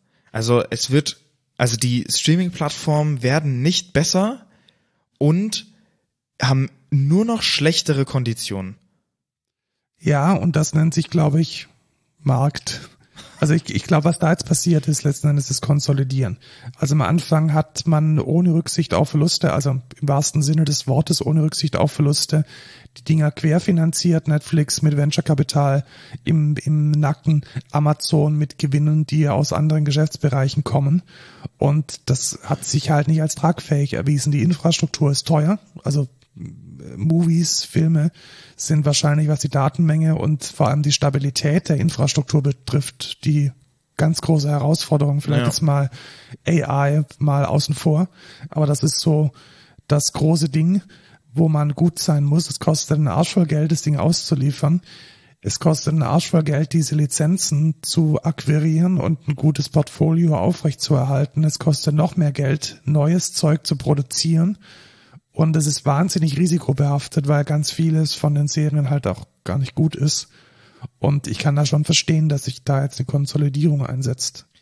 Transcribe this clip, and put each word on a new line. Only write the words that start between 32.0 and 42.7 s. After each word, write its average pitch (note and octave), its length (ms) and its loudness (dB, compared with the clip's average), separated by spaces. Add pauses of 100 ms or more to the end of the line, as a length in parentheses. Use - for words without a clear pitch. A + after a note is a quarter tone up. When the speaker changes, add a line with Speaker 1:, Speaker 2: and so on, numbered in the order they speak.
Speaker 2:
das - 340 -4
hat - 200 -4
sich - 260 -2
halt D3 180 2
nicht D#3+ 140 2
als D#3 120 -2
tragfähig C#3+ 600 -2
erwiesen. C#3+ 360 0
Die C#3+ 120 0
Infrastruktur D#3+ 680 0
ist - 160 -4
teuer, D#3+ 320 2 (260)
also, C#3 240 -2 (280)
äh, - 600 -16
Movies, E3 680 0
Filme D#3+ 480 0 (460)
sind D3+ 280 0
wahrscheinlich, D3 440 0
was D3+ 120 0
die - 80 -4
Datenmenge D#3 680 2
und - 280 -2
vor - 240 0
allem C#3+ 140 0
die C#3+ 100 0
Stabilität C#3+ 760 0
der D3+ 100 2
Infrastruktur C#3+ 640 0
betrifft, - 840 -4